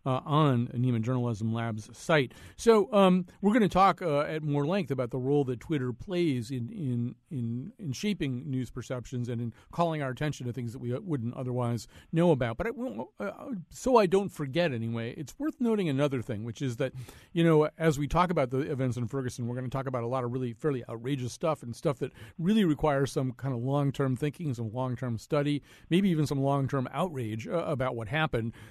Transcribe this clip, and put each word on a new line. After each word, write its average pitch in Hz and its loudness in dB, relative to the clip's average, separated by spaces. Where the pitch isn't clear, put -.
uh, 131 0
on 139 2
Nieman 120 0
Journalism 117 -2
Lab's 113 -6
site. 151 2
So, 220 6
um, 185 6
we're 202 4
gonna 220 4
talk, 185 4
uh, 147 2
at 156 -4
more 143 0
length 175 -2
about 127 -2
the 135 -4
role 139 4
that 123 -2
Twitter 131 -2
plays 143 -2
in, 123 -4
in, 123 -2
in, 123 -4
in 156 -6
shaping 151 -4
news 127 -4
perceptions 123 -8
and 117 -4
in 117 -6
calling 165 -2
our 135 -4
attention 131 -4
to 120 -4
things 123 -6
that 131 -12
we, 123 -4
uh, 135 -4
wouldn't 127 -4
otherwise 123 -2
know 170 6
about. 120 2
But 202 -4
I, 240 -8
uh, - -8
so 247 4
I 202 8
don't 190 2
forget 151 -2
anyway, 113 -4
it's - -12
worth 302 -4
noting 208 2
another 135 0
thing, 107 -6
which 117 -8
is 123 -2
that, 135 -4
you 165 4
know, 151 6
as 160 2
we 147 -2
talk 175 4
about 147 2
the 131 0
events 131 -2
in 120 -4
Ferguson, 123 -4
we're 123 -6
gonna 127 -6
talk 131 -4
about 120 -4
a 117 -4
lot 127 -2
of 120 -4
really 127 -4
fairly 135 -2
outrageous 123 -4
stuff 156 -2
and 117 -10
stuff 147 -2
that - -4
really 196 4
requires 143 2
some 131 0
kind 135 -6
of 120 -4
long-term 135 0
thinking, 147 -4
some 113 -4
long-term 123 -4
study, 147 0
maybe 190 4
even 156 4
some 135 0
long-term 139 2
outrage, 131 -4
uh, 175 -2
about 131 -2
what 110 -6
happened. 120 0